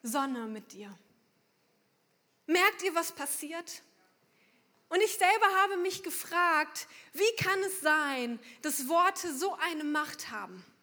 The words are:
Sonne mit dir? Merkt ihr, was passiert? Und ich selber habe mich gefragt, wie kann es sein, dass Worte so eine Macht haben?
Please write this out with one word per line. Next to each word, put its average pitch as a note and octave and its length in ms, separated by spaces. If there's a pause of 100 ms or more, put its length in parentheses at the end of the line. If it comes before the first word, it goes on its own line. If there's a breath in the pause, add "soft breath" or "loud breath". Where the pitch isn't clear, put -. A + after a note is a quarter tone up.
Sonne B3 460
mit G#3+ 240
dir? G3 260 (1500)
Merkt F#4 340
ihr, F4+ 140
was E4 160
passiert? D#4 720 (1040 soft breath)
Und F4+ 140
ich G#4+ 180
selber G#4 260 (160)
habe G4 160
mich F4+ 240
gefragt, E4 840 (260 loud breath)
wie G#4+ 240
kann F#4+ 220
es F#4+ 220
sein, C#4 580 (240 loud breath)
dass C#4+ 240
Worte F4 480
so F4+ 180
eine D#4 300
Macht D4+ 480
haben? F#3 340 (160)